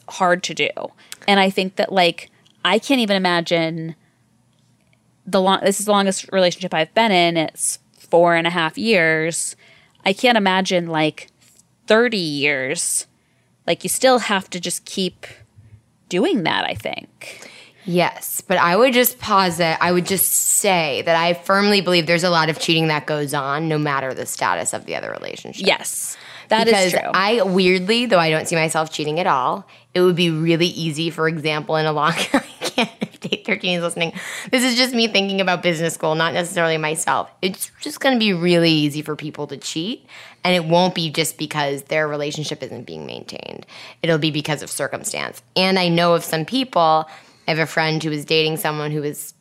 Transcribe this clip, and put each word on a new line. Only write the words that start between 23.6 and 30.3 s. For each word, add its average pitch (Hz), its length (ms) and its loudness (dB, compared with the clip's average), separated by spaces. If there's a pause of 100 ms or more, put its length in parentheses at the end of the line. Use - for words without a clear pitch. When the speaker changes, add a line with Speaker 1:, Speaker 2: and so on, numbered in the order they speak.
Speaker 2:
no 156 100 0
matter 139 360 -2
the 120 120 -8
status 90 480 -2
of - 120 -10
the 82 100 -8
other 53 160 -8
relationship. 50 560 -10
Speaker 1:
Yes, - 500 -4 (320)
that 220 180 2
is 226 60 6
Speaker 2:
Because 190 200 2
Speaker 1:
true. - 200 -2
Speaker 2:
I, 202 300 2
weirdly, 190 640 2
though 220 120 4
I 160 120 2
don't 156 160 0
see 175 80 -2
myself 160 360 0
cheating 151 280 -4
at 185 80 -2
all, 156 400 0 (260)
it 180 80 2
would 180 140 4
be 170 160 2